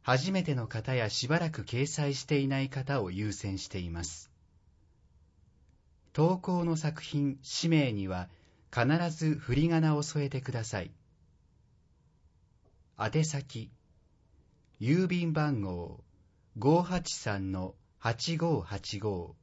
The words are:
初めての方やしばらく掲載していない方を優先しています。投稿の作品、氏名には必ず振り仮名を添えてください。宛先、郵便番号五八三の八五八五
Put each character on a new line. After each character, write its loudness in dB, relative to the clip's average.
初 2
め 2
て 0
の -2
方 -4
や 2
し -4
ば 2
ら 0
く -8
掲 -2
載 -2
し -8
て 2
い 2
な 0
い -2
方 -2
を -2
優 -2
先 -4
し -8
て -6
い -4
ま -6
す。 -12
投 4
稿 0
の 2
作 -4
品、 -2
氏 -4
名 4
に -2
は -4
必 2
ず 0
振 -2
り 4
仮 4
名 6
を 2
添 -2
え -2
て -4
く -6
だ -4
さ -4
い。 -10
宛 2
先、 -6
郵 4
便 0
番 2
号 -6
五 6
八 -4
三 -2
の -4
八 -2
五 2
八 -8
五 -4